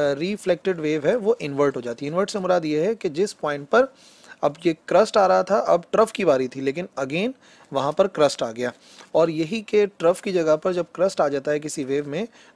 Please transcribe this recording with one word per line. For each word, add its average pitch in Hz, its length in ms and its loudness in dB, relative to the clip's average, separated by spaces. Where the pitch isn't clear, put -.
रिफ्लेक्टेड 180 680 -4
वेव 151 280 -2
है 208 80 2
वो 226 260 0
इन्वर्ट 139 340 0
हो 131 60 -8
जाती 120 240 -8
है। 143 60 -6
इन्वर्ट 190 180 -2
से 208 100 -6
मुराद 180 260 0
ये 156 220 0
है 226 80 -2
कि 196 140 -6
जिस 170 240 -2
पॉइंट 143 340 -6
पर 269 200 4
अब 147 120 0
ये 165 80 2
क्रस्ट - 300 4
आ 196 80 6
रहा 185 180 4
था, 196 160 0
अब 175 320 2
ट्रफ 214 200 2
की 196 140 -4
बारी 131 220 4
थी, 135 140 -10
लेकिन 139 260 -4
again 165 340 -4
वहाँ 139 200 0
पर 196 140 2
क्रस्ट 147 360 0
आ 113 80 -4
गया, 120 200 -4
और 165 140 4
यही 165 320 -4
के 208 240 2
ट्रफ 180 360 0
की 208 100 -6
जगह 160 240 2
पर 185 180 0
जब 175 120 -2
क्रस्ट 185 260 0
आ 151 60 2
जाता 139 240 -2
है 151 80 0
किसी 151 240 -8
वेव 143 240 -4
में, 170 200 -6